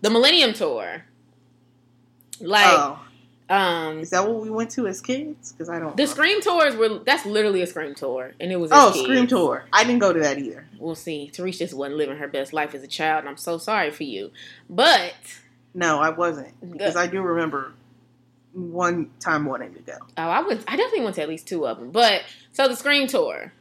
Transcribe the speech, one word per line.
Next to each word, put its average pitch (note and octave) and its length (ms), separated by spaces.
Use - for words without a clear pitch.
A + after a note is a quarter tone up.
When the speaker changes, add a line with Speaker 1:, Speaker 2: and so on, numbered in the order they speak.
Speaker 1:
The G#3+ 80
Millennium B3 420
Tour. A#2+ 520
Like, G3+ 260
Speaker 2:
Oh. C#3+ 220
Speaker 1:
um, E3+ 520
Speaker 2:
Is E3 100
that F#3 180
what A3+ 140
we A3 80
went A3+ 220
to B3 140
as F#3+ 140
kids? D4 560
'Cause E3+ 120
I E3+ 100
don't D#3+ 180
Speaker 1:
the C#4 80
Speaker 2:
know. C#4+ 60
Speaker 1:
Scream F4+ 300
tours D#4+ 360
were, A3 240
that's - 260
literally G#3 360
a E3+ 40
Scream D#3 280
tour, C3 460
and F3 120
it F#3 40
was E3 160
Speaker 2:
Oh, C4+ 180
Speaker 1:
as D#3 100
Speaker 2:
Scream B3+ 220
Speaker 1:
kids. A#3+ 100
Speaker 2:
tour. D3 400
I G#3+ 120
didn't A#3+ 160
go F#3+ 120
to E3 80
that C#3 180
either. C#3 280
Speaker 1:
We'll E3 160
see. D3 380
Tarish F#3 260
just E3+ 160
wasn't C#3 220
living C#3 220
her C#3+ 100
best C#3 240
life D3 220
as C3+ 80
a C#3 60
child, D#3 320
and C#3+ 80
I'm C#3 80
so E3+ 220
sorry F#3 320
for D3+ 140
you. G2+ 260
But G#3 460
Speaker 2:
No, E3 260
I D#3 100
wasn't, D#3+ 380
Speaker 1:
the F#3 60
Speaker 2:
because F3 300
I F3 100
do F#3+ 160
remember D#3 500
one F3 680
time D3+ 280
wanting B2 280
to - 60
go. - 140
Speaker 1:
Oh, D#3+ 40
I F3+ 200
went, C4+ 260
I C#4 80
definitely G#4 280
went F#3+ 120
to E3 60
at D3+ 60
least D#3+ 200
two D#3+ 180
of A2+ 120
them. A#2+ 120
But, G#3 320
so C4+ 160
the B3 80
Scream C#4+ 300
tour. E3 540